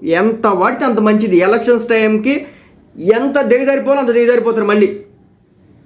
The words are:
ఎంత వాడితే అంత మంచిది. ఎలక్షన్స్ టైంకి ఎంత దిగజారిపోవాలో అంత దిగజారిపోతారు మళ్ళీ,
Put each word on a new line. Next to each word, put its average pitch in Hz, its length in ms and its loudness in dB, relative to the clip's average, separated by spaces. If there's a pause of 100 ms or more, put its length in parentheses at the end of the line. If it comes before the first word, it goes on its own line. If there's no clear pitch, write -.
ఎంత 208 440 0
వాడితే 214 380 -2
అంత 226 140 0
మంచిది. 214 380 2
ఎలక్షన్స్ 226 500 0
టైంకి 220 580 0 (540)
ఎంత 247 420 0
దిగజారిపోవాలో 269 600 0
అంత 240 100 -2
దిగజారిపోతారు 233 540 0
మళ్ళీ, 208 340 0 (880)